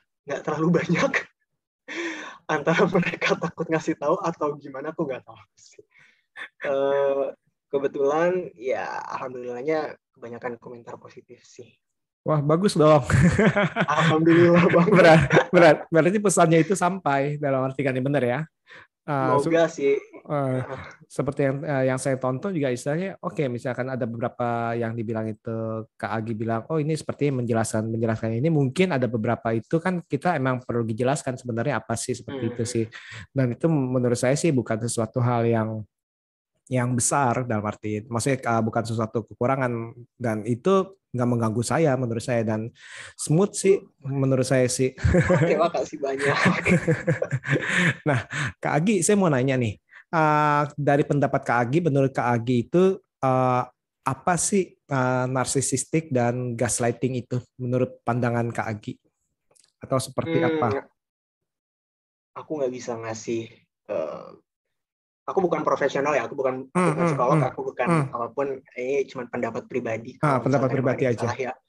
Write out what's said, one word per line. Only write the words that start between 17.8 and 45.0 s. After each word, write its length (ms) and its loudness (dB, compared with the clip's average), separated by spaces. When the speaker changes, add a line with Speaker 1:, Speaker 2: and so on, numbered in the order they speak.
Speaker 2:
kan, 120 0
bener 300 0
ya? 160 0
Eh, 320 0
Speaker 1:
Semoga 260 2
Speaker 2:
su-, 80 -2
Speaker 1:
sih. 220 2
Speaker 2:
eh, 320 -2
seperti 400 -4
yang, 160 0
eh, 240 0
yang 160 0
saya 160 -2
tonton 320 -2
juga 240 0
istilahnya, 480 -4
oke, 240 -4
misalkan 400 -4
ada 160 -4
beberapa 720 -4
yang 240 -4
dibilang 320 -4
itu, 640 -8
Kak 180 -6
Agi 220 -4
bilang, 320 -4
"Oh, 160 -2
ini 160 -2
seperti 320 -2
menjelaskan, 560 0
menjelaskan 480 -2
ini." 160 0
Mungkin 400 2
ada 160 0
beberapa 480 -2
itu 240 -2
kan 240 -2
kita 320 -2
emang 320 -2
perlu 160 -2
dijelaskan 560 -2
sebenarnya 400 -4
apa 160 -6
sih, 240 -6
seperti 240 -10
Speaker 1:
Hmm. 80 -2
Speaker 2:
itu 160 -4
sih. 180 -2
Dan 240 0
itu 160 0
menurut 480 2
saya 160 2
sih 160 0
bukan 320 0
sesuatu 400 -4
hal 240 2
yang, 320 0
yang 240 -2
besar 560 0
dalam 160 -2
arti, 480 -6
maksudnya, 320 -2
eh, 240 0
bukan 160 -2
sesuatu 400 -4
kekurangan, 720 -4
dan 240 -4
itu 480 0
nggak 220 -2
mengganggu 340 0
saya, 320 2
menurut 240 -4
saya, 240 -2
dan 240 -4
smooth 400 2
sih, 240 2
menurut 420 0
saya 240 4
sih. 280 -2
<laughs> 360 2